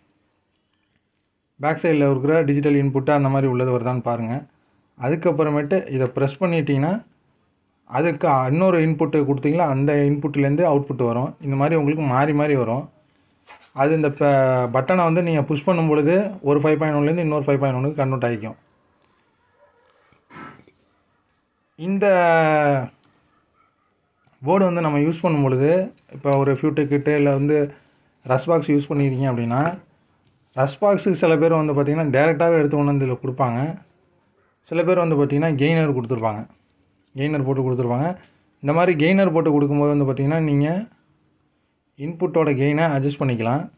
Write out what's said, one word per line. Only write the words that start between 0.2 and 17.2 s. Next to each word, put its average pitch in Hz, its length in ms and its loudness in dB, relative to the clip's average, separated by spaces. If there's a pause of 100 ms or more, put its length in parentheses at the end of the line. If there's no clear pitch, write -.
பேக் 156 220 -4
சைடுல 147 280 2
இருக்கிற 139 220 0 (100)
டிஜிட்டல் 143 380 0
இன்புட் 135 320 0
அந்த 139 160 2
மாதிரி 135 220 0
உள்ளது 127 220 0
வருதான்னு 123 360 -2
பாருங்க. 117 260 -4 (640)
அதுக்கப்புறமேட்டு 151 760 -2 (160)
இதை 131 160 -2
ப்ரெஸ் 139 320 -4
பண்ணிட்டீங்கன்னா, 160 540 0 (960)
அதுக்கு 156 380 -2 (200)
இன்னொரு 175 320 2
இன்புட் 160 420 0
கொடுத்தீங்களா, 147 460 0
அந்த 139 220 0 (140)
இன்புட்லேருந்து 143 640 0
அவுட்புட் 143 380 0
வரும். 120 360 -2
இந்த 139 160 -4
மாதிரி 151 220 2
உங்களுக்கு 151 280 0
மாறி 135 260 0
மாறி 147 240 0
வரும். 123 280 -2 (920)
அது 139 200 0
இந்த 151 160 0
ப-, 143 180 0 (420)
பட்டனை 135 340 0
வந்து 165 180 2
நீங்க 165 200 0
புஷ் 143 240 -4
பண்ணும் 165 240 0
பொழுது 151 240 2 (280)
ஒரு 147 180 2
ஃபைவ் 151 180 2
பாயிண்ட் 151 200 -2
ஒன்லேருந்து 160 280 0